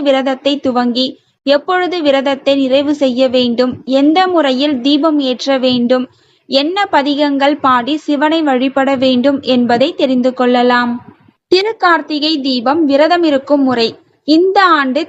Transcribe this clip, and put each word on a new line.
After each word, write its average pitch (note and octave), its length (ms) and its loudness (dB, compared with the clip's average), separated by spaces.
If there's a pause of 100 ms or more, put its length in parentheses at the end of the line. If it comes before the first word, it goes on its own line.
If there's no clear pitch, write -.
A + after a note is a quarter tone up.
விரதத்தை C4+ 580 0
துவங்கி, B3 460 -2 (400)
எப்பொழுது F4+ 560 0
விரதத்தை C#4 540 0
நிறைவு C#4 380 0
செய்ய C4 340 0
வேண்டும், B3 440 0 (220)
எந்த D4+ 320 2
முறையில் D4 540 0
தீபம் D4 400 0
ஏற்ற C4 380 -2
வேண்டும், B3+ 460 0 (440)
என்ன E4 420 -2
பதிகங்கள் C#4+ 680 0
பாடி B3+ 380 0
சிவனை D4+ 440 -2
வழிபட C4+ 540 0
வேண்டும் C4 440 0 (140)
என்பதை A#3+ 400 2
தெரிந்து B3+ 400 0
கொள்ளலாம். B3 580 0 (600)
திருக்கார்த்திகை E4 880 0
தீபம் C4 440 -2
விரதம் D#4 420 2
இருக்கும் C#4 380 0
முறை. A#3 220 0 (420)
இந்த F#4 300 2 (140)
ஆண்டு C#4 360 0